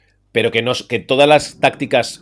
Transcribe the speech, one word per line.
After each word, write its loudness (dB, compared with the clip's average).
pero 0
que -2
no, -2
que -4
todas 2
las 2
tácticas -2